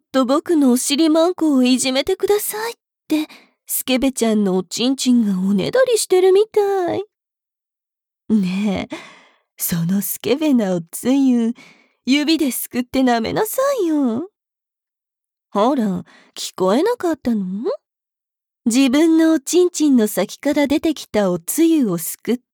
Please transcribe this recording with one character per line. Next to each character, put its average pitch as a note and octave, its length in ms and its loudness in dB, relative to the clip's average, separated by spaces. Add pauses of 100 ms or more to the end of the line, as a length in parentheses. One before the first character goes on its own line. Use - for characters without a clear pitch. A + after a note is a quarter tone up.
(120)
と C4 140 2
僕 D4+ 300 0
の C#4 160 4
お A#3+ 60 2
尻 C#4+ 320 0
マ E4 200 2
ン F#4 60 -4
コ D#4 180 0
を B3+ 100 4
い B3+ 140 2
じ B3 140 -2
め C4 140 -2
て F#4+ 100 -2
く F#4+ 120 -6
だ G#4 120 2
さ G#4+ 300 -8
い - 20 -10
っ - 40 -12 (320)
て、 D4+ 200 -2 (400)
ス - 160 -6
ケ B3+ 160 0
ベ C4 120 0
ち A#3 140 -2
ゃ A3 80 2
ん G#3+ 100 2
の F#3 120 0
お F#3 80 -2
ち A#3+ 240 -4
ん C4+ 80 0
ち B3+ 160 0
ん A#3+ 140 4
が G3 120 -2
お G3 160 0
ね - 180 -2
だ C5 120 4
り B4 140 0
し - 100 -2
て F#4 140 2
る F#4 100 6
み G4+ 160 4
た G4 480 0
い。 G4 80 -4 (1300)
ね G3 600 -2
え、 D#4 60 -12 (640)
そ E3 280 -4
の G3 160 0
ス - 200 -8
ケ A#3 160 0
ベ D#4 160 0
な G3 220 0
お F3 60 -4
つ - 300 -6
ゆ、 B3 420 2 (520)
指 D4 320 0
で C#4 140 -2
す - 180 -8
く A#3+ 100 -6
っ B3+ 60 -2
て C4+ 160 -2
舐 A#3+ 180 2
め - 140 -4
な G#4+ 120 -2
さ C5 160 -6 (220)
い E4+ 40 0
よ。 C#4+ 420 -2 (1200)
ほ A#3 240 2
ら、 F#3+ 300 -2 (300)
聞 - 200 -12
こ F#3 180 0
え C4 80 2
な A#4 140 0
か F4 160 -4
っ D#4 60 -4
た A#3+ 180 -2
の？ G3+ 340 -6 (960)
自 B3+ 240 2
分 D#4+ 280 4
の D#4+ 160 4
お D#4 60 0
ち E4 240 0
ん F4+ 60 2
ち D4+ 200 0
ん C4 80 4
の G#3+ 100 2
先 G3+ 320 -6
か C#4+ 140 -2
ら C#4+ 140 0
出 C#4 120 0
て D#4+ 140 -2
き - 120 -14
た G3+ 240 0
お F3+ 100 -2
つ - 260 0
ゆ D#4 220 2
を F3 100 -2
す - 200 -10
く - 160 -4
っ B3+ 60 -4 (140)